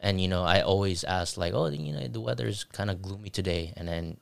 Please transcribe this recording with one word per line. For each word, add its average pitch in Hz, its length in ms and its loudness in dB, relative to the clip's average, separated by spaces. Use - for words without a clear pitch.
And, 98 200 2
you 92 80 2
know, 92 140 2
I 90 200 6
always 98 420 2
ask, 90 320 -2
like, 87 180 0
"Oh, 160 140 2
you 147 240 -4
know, 139 160 -4
the 113 120 -6
weather 117 280 -2
is 104 160 -4
kinda 95 300 -4
gloomy 98 360 -8
today." 87 460 -2
And 85 100 -8
then 85 360 -4